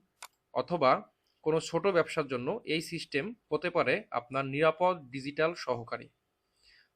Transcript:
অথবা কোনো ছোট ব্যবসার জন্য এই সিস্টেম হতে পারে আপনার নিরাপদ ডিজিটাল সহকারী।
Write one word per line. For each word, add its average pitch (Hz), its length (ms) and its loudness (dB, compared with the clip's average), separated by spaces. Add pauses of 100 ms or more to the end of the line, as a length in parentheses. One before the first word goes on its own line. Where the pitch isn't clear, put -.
(540)
অথবা 131 380 4 (520)
কোনো 160 160 2
ছোট 165 260 -4
ব্যবসার 165 400 2
জন্য 127 220 -4 (160)
এই 160 180 -2
সিস্টেম 156 420 -4 (260)
হতে 151 200 0
পারে 139 240 2 (160)
আপনার 131 340 -2
নিরাপদ 160 500 2 (160)
ডিজিটাল 143 440 0
সহকারী। 117 540 -6 (880)